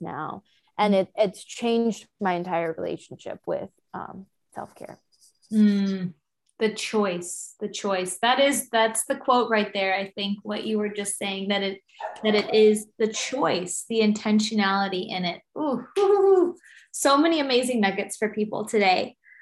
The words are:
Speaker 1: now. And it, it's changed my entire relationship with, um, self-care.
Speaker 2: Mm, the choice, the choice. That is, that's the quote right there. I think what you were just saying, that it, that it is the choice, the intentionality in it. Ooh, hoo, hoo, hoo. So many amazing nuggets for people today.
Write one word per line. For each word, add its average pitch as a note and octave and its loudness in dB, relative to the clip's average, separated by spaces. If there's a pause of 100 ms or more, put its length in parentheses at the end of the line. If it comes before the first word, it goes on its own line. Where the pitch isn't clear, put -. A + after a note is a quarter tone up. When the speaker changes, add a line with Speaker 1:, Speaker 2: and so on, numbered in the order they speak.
Speaker 1:
now. D#3+ -10 (340)
And G#3 2
it, F#3+ 2
it's G3+ -2
changed A#3 -2 (140)
my F#3 0
entire E3+ -2
relationship E3+ -10
with, F#3 -6 (220)
um, F#3+ -14 (280)
self-care. - -16 (520)
Speaker 2:
Mm, G3 2 (460)
the G#3+ 2
choice, F#3+ -4
the G#3 -8
choice. F#3 -4
That B3 2
is, C#4 2
that's A3 2
the C4+ -2
quote B3 2
right G#3 0
there. F#3+ 0
I G3 -6
think G3+ -6
what G#3 -8
you G#3+ -2
were G#3 -2
just G#3 -6
saying, G3 -6
that G3 0
it, G3 -6 (420)
that G#3+ 4
it G3+ 0
is G#3+ 6 (120)
the A3 2
choice, F3+ -2
the A3+ 0
intentionality G#3 0
in F3+ -4
it. - -6 (180)
Ooh, C4 -2 (120)
hoo, G4+ 4
hoo, G4 6
hoo. F4+ 2 (360)
So C#4 4
many D#4+ 4
amazing B3+ 0
nuggets G3 -2
for G#3+ -2
people G#3+ -4
today. G3 2 (260)